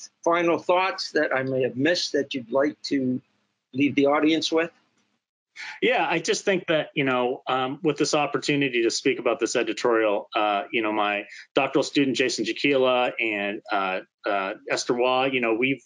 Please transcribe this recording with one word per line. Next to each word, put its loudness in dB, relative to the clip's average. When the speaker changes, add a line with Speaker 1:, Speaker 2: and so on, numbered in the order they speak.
Speaker 1:
final 2
thoughts 0
that 2
I 2
may 0
have -2
missed 0
that -2
you'd -8
like 0
to 0
leave 0
the 4
audience 2
with? 0
Speaker 2:
Yeah, 2
I 0
just -2
think 2
that, 0
you 0
know, 0
um, -2
with 2
this 0
opportunity 0
to 2
speak 0
about 0
this -2
editorial, 0
uh, 0
you -2
know, -2
my -2
doctoral 2
student, 0
Jason -2
Jaquila, 0
and, -4
uh, -2
uh, -2
Esther -4
Waugh, 2
you -2
know, 0
we've -2